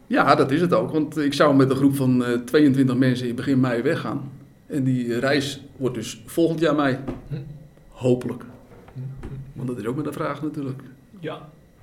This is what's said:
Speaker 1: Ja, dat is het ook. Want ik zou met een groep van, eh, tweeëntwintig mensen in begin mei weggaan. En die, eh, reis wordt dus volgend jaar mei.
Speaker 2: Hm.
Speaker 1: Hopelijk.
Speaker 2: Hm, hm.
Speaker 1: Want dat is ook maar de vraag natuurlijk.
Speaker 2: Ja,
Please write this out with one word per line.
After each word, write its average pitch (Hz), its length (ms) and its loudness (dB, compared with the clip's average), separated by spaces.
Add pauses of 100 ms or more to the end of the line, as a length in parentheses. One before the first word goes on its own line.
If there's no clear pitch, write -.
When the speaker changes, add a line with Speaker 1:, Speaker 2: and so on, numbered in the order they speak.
Speaker 1:
Ja, 180 280 4
dat 147 160 4
is 151 100 2
het 175 140 2
ook. 123 180 2
Want 156 260 -2
ik 143 140 0
zou 143 240 4
met 135 140 6
een 131 60 2
groep 139 200 4
van, 127 280 2
eh, 123 80 0
tweeëntwintig 131 640 4
mensen 127 320 2
in 113 60 -4
begin 131 260 0
mei 120 220 0
weggaan. 135 480 -4 (360)
En 131 180 -4
die, 123 300 0
eh, 120 40 -2
reis 135 420 -2 (160)
wordt 123 180 -2
dus - 320 -8
volgend 165 340 0
jaar 151 140 4
mei. 143 220 2 (320)
Speaker 2:
Hm. 143 60 -8 (540)
Speaker 1:
Hopelijk. 127 540 0 (520)
Speaker 2:
Hm, 131 60 -12 (200)
hm. - 60 -12 (260)
Speaker 1:
Want 131 160 -8
dat 123 100 -6
is 101 80 -10
ook 123 80 -2
maar 147 100 -4
de 147 80 -6
vraag 147 300 -6
natuurlijk. 139 400 -6 (380)
Speaker 2:
Ja, - 280 -10 (340)